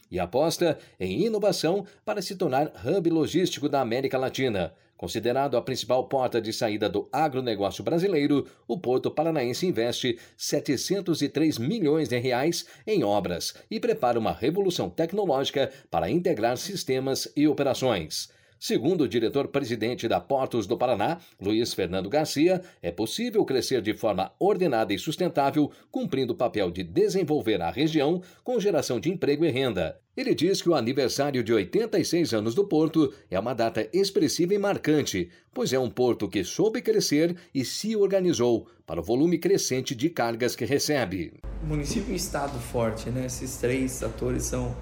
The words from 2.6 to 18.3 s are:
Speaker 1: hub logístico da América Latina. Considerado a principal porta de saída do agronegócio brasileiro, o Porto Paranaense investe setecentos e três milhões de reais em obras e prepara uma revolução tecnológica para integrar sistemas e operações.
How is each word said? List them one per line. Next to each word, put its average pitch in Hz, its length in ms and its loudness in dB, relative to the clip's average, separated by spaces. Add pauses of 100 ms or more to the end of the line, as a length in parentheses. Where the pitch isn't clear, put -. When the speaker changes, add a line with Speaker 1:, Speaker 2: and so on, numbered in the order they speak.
Speaker 1:
hub 175 260 0
logístico 151 580 0
da 135 120 0
América 127 380 0
Latina. 123 560 -2 (220)
Considerado 123 600 0
a 113 60 2
principal 127 460 -2
porta 123 340 0
de 110 100 -4
saída 107 360 0
do 98 240 -2
agronegócio 123 720 0
brasileiro, 147 600 2 (220)
o 233 100 -2
Porto 127 320 2
Paranaense 151 600 0
investe 117 500 0 (180)
setecentos 156 840 -2
e 139 60 2
três 147 300 0
milhões 151 500 0
de 123 100 0
reais 131 480 0 (180)
em 202 200 0
obras 98 500 0 (160)
e 220 80 -4
prepara 123 400 2
uma 101 140 0
revolução 156 580 0
tecnológica 151 800 0 (220)
para 82 180 0
integrar 131 460 0
sistemas 135 800 -4
e 147 100 4
operações. 127 880 0 (220)